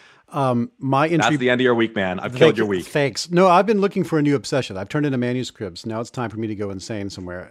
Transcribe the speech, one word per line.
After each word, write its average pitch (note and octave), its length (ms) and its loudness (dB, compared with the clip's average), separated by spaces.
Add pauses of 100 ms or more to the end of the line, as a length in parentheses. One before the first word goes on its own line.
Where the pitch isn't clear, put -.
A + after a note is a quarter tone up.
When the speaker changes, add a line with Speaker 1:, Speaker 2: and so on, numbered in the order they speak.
(300)
Speaker 1:
Um, B2+ 480 0
my C3+ 280 2
entry E3 140 2
Speaker 2:
That's A#2+ 180 2
the B2 120 2
end B2 120 2
of - 20 2
your B2 100 6
week, A2+ 220 0
man. F#2 240 -2
I've G#2+ 140 -8
Speaker 1:
Thank B2+ 60 -4
Speaker 2:
killed A#2 180 6
your A2 80 0
Speaker 1:
you. G#2 60 -2
Speaker 2:
week. F2+ 160 -2
Speaker 1:
Thanks. D3 440 -2
No, F3+ 160 6
I've F#3 180 6
been G#3 140 2
looking G3 240 0
for D#3+ 160 0
a - 20 2
new D3 140 2
obsession. B2 400 -2
I've F#2+ 140 -8
turned D3 160 0
into C3+ 120 0
manuscripts. A#2+ 680 -6
Now A2+ 160 -4
it's A#2 100 -8
time A#2 180 -6
for A2 60 -14
me A2 120 -4
to G#2+ 80 -6
go G2+ 140 -6
insane G2 400 -8
somewhere. F2+ 420 -12